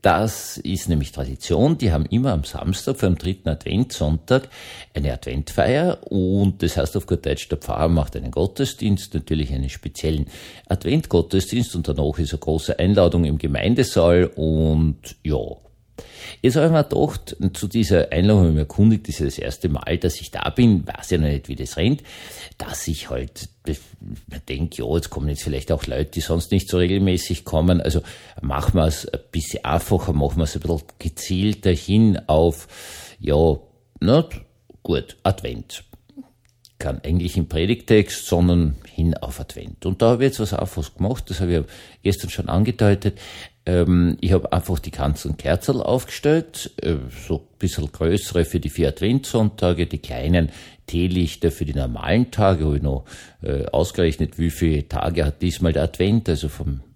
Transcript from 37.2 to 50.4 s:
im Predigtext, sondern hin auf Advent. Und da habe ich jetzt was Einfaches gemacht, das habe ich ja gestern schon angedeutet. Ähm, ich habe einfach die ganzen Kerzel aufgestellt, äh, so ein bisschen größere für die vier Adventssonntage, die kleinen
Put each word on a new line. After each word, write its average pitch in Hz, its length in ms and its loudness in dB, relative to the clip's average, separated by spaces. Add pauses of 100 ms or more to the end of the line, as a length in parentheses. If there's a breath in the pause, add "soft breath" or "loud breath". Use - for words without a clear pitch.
im 78 120 0
Predigtext, 104 800 2
sondern 87 480 4 (180)
hin 82 240 0
auf - 220 -10
Advent. - 480 -12
Und 95 160 -2
da 117 80 6
habe 123 140 2
ich 135 60 4
jetzt - 100 -8
was 104 120 -2
Einfaches - 420 -6
gemacht, 107 360 -4
das 80 100 -6
habe 90 120 0
ich 85 60 2
ja 69 60 -2 (380 loud breath)
gestern 92 280 0
schon - 180 -6
angedeutet. 101 720 2 (460 loud breath)
Ähm, 87 560 4
ich - 120 2
habe 90 200 2
einfach 82 280 0
die - 100 -12
ganzen 73 480 -2
Kerzel 107 420 0
aufgestellt, - 920 0 (100)
äh, 80 140 0 (300)
so 82 100 -2
ein - 220 -12
bisschen 76 320 -2
größere 85 540 0
für - 160 -2
die 71 80 -6
vier 76 200 0
Adventssonntage, 101 960 0
die 82 140 -8
kleinen 76 500 0 (360 loud breath)